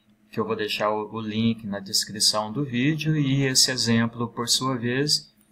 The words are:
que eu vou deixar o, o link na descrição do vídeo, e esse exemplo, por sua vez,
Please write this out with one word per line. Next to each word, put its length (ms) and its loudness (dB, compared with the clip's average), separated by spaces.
que 80 -6
eu 60 0
vou 100 -2
deixar 360 0
o, 240 -4
o 60 -4
link 440 0
na 140 -4
descrição 720 0
do 120 -2
vídeo, 520 0
e 280 2
esse 280 4
exemplo, 560 0
por 220 -6
sua 280 0
vez, 560 0